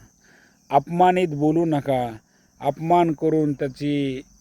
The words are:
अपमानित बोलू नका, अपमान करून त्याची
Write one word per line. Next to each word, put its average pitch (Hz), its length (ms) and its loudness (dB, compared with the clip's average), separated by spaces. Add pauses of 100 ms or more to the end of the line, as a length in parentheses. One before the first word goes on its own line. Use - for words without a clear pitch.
(680)
अपमानित 175 580 2
बोलू 156 380 0
नका, 127 520 -2 (420)
अपमान 165 520 2
करून 156 420 0
त्याची 143 680 -4 (200)